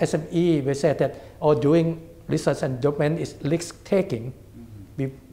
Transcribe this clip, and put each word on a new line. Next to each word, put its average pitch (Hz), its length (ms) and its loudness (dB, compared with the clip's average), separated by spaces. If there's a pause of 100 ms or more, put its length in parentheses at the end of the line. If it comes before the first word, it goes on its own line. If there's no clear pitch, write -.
S 165 140 0
M 160 180 -2
E 170 300 2
will 139 120 0
say 143 200 2
that, - 280 -2 (200)
Oh, 151 120 6
doing 165 540 2 (200)
research 151 340 0
and 131 180 -2
development 147 400 0
is 143 220 -8
risk-taking. 143 920 -2 (640)
We, 135 160 -4 (200)